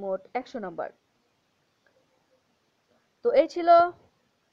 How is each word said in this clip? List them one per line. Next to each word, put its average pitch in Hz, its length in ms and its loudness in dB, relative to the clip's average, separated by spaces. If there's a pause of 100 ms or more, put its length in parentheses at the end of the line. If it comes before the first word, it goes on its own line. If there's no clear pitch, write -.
মোট 190 200 -6 (180)
একশো 262 260 -12
নম্বর। 170 220 -10 (2250)
তো 233 40 -2 (140)
এই 320 120 0
ছিল 339 160 -2 (840)